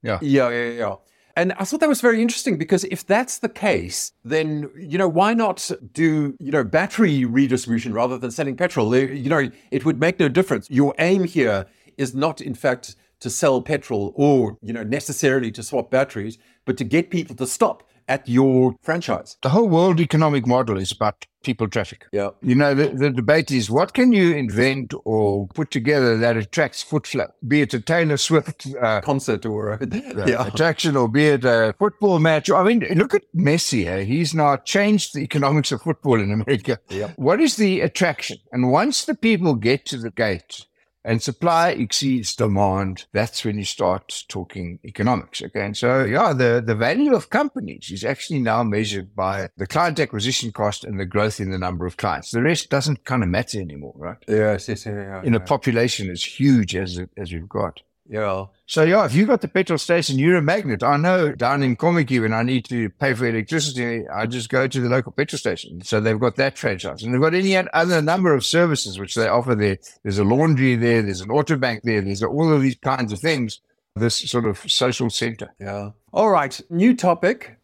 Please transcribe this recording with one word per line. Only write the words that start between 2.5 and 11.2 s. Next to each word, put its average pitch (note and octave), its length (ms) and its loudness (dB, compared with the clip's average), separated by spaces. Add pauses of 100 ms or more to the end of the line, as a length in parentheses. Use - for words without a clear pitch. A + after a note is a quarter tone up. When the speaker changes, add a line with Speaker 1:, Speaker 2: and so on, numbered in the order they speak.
Speaker 2:
because E3 280 0
if - 200 -8
that's A#3 340 0
the A3+ 100 -4
case, G2+ 600 -4 (120)
then, D3+ 540 -2
you E3+ 200 -6
know, F#3+ 120 4
why F#3 240 2
not A3 360 -2 (220)
do, D3+ 480 0
you C#3 120 -8
know, D3 120 2
battery D#3 640 2
redistribution A#2+ 680 0
rather B2 240 -2
than A#2+ 140 -6
selling C#3 240 -4
petrol? B2+ 340 0
There, C3 220 2
you C3+ 180 -6
know, C#3+ 200 2 (220)
it C3 140 -2
would C#3+ 140 0
make E3 200 0
no D#3 100 4
difference. C3 400 0
Your C#3 300 2
aim F#3 260 2